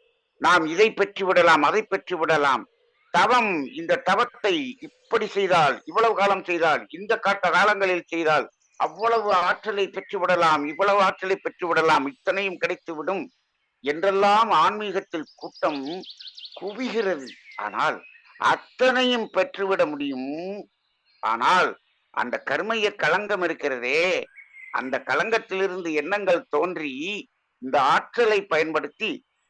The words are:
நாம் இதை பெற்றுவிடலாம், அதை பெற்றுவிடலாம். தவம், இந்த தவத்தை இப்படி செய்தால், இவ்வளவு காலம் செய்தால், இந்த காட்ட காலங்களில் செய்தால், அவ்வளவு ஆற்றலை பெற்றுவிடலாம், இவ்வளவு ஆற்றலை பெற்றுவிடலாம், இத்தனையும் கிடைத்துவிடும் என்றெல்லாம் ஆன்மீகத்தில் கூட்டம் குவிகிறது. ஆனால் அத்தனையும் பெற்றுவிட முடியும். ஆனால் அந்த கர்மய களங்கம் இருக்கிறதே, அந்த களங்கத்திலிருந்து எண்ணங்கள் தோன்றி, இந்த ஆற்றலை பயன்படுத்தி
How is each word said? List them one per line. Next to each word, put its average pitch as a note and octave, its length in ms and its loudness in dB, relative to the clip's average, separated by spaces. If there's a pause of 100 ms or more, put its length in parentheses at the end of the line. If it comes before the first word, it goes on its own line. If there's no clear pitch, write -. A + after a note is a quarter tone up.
(380)
நாம் E3 280 4
இதை F#3+ 240 2
பெற்றுவிடலாம், F3+ 720 4
அதை F#3 280 2
பெற்றுவிடலாம். D#3 760 0 (460)
தவம், G3+ 540 2
இந்த E3 320 -2
தவத்தை F3+ 840 -2
இப்படி - 460 -4
செய்தால், E3+ 580 2
இவ்வளவு G#3+ 300 2
காலம் F#3+ 300 0
செய்தால், D#3+ 440 0
இந்த G#3 300 -4
காட்ட G3 320 0
காலங்களில் F#3+ 560 2
செய்தால், D#3 440 0 (260)
அவ்வளவு G#3 560 0
ஆற்றலை G3 560 0
பெற்றுவிடலாம், F3 760 0
இவ்வளவு G3 340 2
ஆற்றலை F#3+ 360 0
பெற்றுவிடலாம், D#3+ 680 0
இத்தனையும் F#3 520 -4
கிடைத்துவிடும் E3 680 -6 (540)
என்றெல்லாம் G3 680 2
ஆன்மீகத்தில் F#3+ 840 0
கூட்டம் D#3 680 -6 (580)
குவிகிறது. G3 680 -4 (300)
ஆனால் G#2+ 480 -4 (340)
அத்தனையும் B3 920 0
பெற்றுவிட F#3 540 0
முடியும். D3 800 -6 (520)
ஆனால் B2 600 0 (300)
அந்த A#2 400 -6
கர்மய G#3 440 -2
களங்கம் F#3+ 480 -2
இருக்கிறதே, D3+ 840 -2 (440)
அந்த B2+ 360 -6
களங்கத்திலிருந்து F#3 880 -2
எண்ணங்கள் F3+ 560 -2
தோன்றி, D#3+ 800 -4 (300)
இந்த C3 220 0
ஆற்றலை G3+ 640 2
பயன்படுத்தி D#3 800 -2 (260)